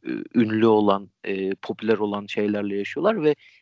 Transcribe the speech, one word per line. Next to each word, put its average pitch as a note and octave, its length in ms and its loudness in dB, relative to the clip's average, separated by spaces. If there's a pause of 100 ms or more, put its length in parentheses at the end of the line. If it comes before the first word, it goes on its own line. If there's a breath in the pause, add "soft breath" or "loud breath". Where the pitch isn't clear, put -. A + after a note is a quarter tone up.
e, - 340 -2
ünlü A2 260 2
olan, G#2 440 4 (140)
e, F#2+ 300 -4
popüler G#2+ 440 -2
olan G2+ 280 -4
şeylerle G#2 500 -4
yaşıyorlar E3 480 -2
ve D3+ 100 4 (280 soft breath)